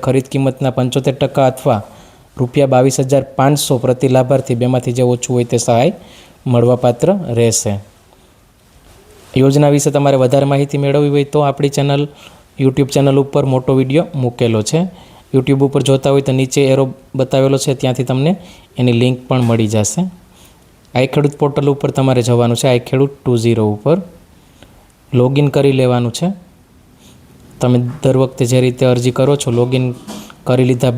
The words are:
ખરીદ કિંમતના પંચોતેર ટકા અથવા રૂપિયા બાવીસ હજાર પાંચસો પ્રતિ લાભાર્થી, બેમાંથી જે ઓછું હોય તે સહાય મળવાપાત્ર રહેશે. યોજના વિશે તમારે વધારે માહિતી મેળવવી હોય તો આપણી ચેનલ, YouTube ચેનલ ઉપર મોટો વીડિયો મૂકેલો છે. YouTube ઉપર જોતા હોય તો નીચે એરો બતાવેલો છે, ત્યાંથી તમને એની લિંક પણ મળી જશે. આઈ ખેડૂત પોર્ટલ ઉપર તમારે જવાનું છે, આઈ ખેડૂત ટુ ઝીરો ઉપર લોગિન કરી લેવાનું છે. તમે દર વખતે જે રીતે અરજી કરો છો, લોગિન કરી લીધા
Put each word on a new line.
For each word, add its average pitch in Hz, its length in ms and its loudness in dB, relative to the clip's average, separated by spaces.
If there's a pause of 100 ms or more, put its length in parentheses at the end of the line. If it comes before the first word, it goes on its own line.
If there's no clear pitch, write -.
ખરીદ 131 280 0
કિંમતના 135 440 -2
પંચોતેર 131 440 -2
ટકા 131 300 0
અથવા 123 300 -2 (600)
રૂપિયા 131 340 0
બાવીસ 131 240 2 (120)
હજાર 135 140 2 (140)
પાંચસો 143 440 2
પ્રતિ 127 340 0
લાભાર્થી, 131 440 0
બેમાંથી 123 380 -2
જે 127 140 2
ઓછું 123 240 -4
હોય 120 140 0
તે 123 160 0
સહાય 127 260 2 (600)
મળવાપાત્ર 120 560 2 (300)
રહેશે. 113 360 0 (1700)
યોજના 139 360 4
વિશે 143 200 0
તમારે 139 280 2
વધારે 135 280 2
માહિતી 139 320 -2
મેળવવી 143 320 0
હોય 143 180 0
તો 151 140 2
આપણી 139 280 -2
ચેનલ, 143 260 0 (600)
YouTube 131 340 0
ચેનલ 139 280 2
ઉપર 139 200 -2
મોટો 131 340 0
વીડિયો 139 280 0 (160)
મૂકેલો 117 480 0
છે. 156 100 0 (540)
YouTube 135 340 0
ઉપર 139 140 -2
જોતા 135 340 0
હોય 135 120 -2
તો 135 40 2
નીચે 131 280 0 (120)
એરો 135 120 2 (300)
બતાવેલો 135 500 0
છે, 131 160 -2
ત્યાંથી 127 300 -2
તમને 135 220 0 (460)
એની 123 240 2
લિંક 127 140 2 (120)
પણ 127 200 0
મળી 113 280 0
જશે. 107 260 -2 (920)
આઈ 131 200 0
ખેડૂત 147 260 0
પોર્ટલ 139 360 0
ઉપર 139 200 -4
તમારે 131 260 2
જવાનું 120 380 2
છે, 147 80 0
આઈ 123 200 0
ખેડૂત 139 240 0 (120)
ટુ 127 80 0 (120)
ઝીરો 113 220 2 (100)
ઉપર 151 220 0 (1120)
લોગિન 139 420 2
કરી 139 260 2
લેવાનું 123 380 0
છે. 170 100 -2 (1300)
તમે 123 180 2 (240)
દર 131 200 2
વખતે 131 280 -2
જે 127 100 2
રીતે 127 320 0
અરજી 123 260 0
કરો 139 240 2
છો, 127 160 -4
લોગિન 127 260 0 (640)
કરી 127 240 2
લીધા 127 280 0